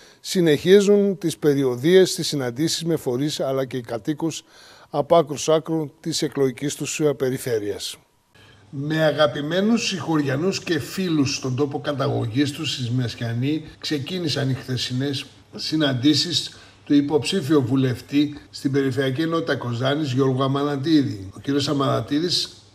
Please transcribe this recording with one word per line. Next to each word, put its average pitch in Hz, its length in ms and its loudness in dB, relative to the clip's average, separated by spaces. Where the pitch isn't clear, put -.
συνεχίζουν 190 1000 4
τις 160 200 -4
περιοδίες, 143 760 4
τις 156 120 -4
συναντήσεις 139 580 -2
με 165 120 0
φορείς 143 440 -2
αλλά 135 240 0
και 131 160 -6
κατοίκους 143 640 -6
από 156 260 0
άκρου 147 200 0
σ' - 120 -6
άκρου 156 420 -2
της 160 220 -6
εκλογικής 139 520 -2
τους, - 260 -6
ε, 147 120 2
περιφέρειας. 123 840 -4
Με 156 340 -2
αγαπημένους 156 840 2
συγχωριανούς 156 760 0
και 160 160 0
φίλους 160 580 0
στον 127 200 -4
τόπο 143 240 -2
καταγωγής 131 720 -2
τους, 156 200 -6
στις 123 180 -4
Μεσιανοί, 123 760 -2
ξεκίνησαν 147 720 -4
οι 131 40 0
χθεσινές 131 720 -4
συναντήσεις 151 1000 0
του 151 100 2
υποψήφιου 147 680 2
βουλευτή 135 760 0
στην - 220 -4
Περιφερειακή 135 500 0
Ενότητα 165 340 0
Κοζάνης, 127 560 -2
Γιώργου 131 300 2
Αμανατίδη. 135 960 0
Ο 110 40 -18
κύριος 139 280 0
Αμανατίδης 139 800 0